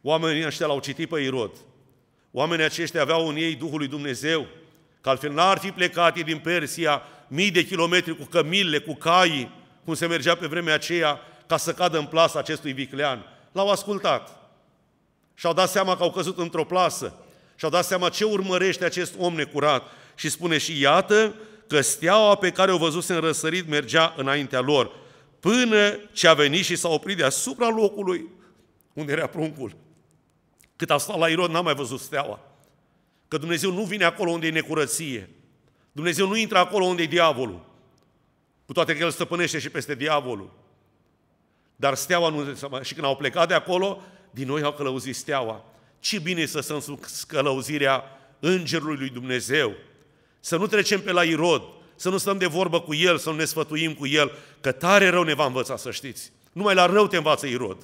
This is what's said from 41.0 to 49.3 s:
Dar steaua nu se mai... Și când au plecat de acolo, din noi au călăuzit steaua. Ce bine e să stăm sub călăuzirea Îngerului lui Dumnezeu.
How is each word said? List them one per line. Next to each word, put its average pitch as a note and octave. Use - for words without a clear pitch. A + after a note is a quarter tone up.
Dar C#3
steaua E3+
nu D3
se C#3
mai... C3
Și C3+
când D3+
au C3+
plecat D#3
de F3+
acolo, F#3
din C3
noi D3
au D3
călăuzit C3
steaua. A2+
Ce -
bine E3+
e D3+
să D3
stăm D3
sub C#3+
călăuzirea C3+
Îngerului D#3
lui C3+
Dumnezeu. B2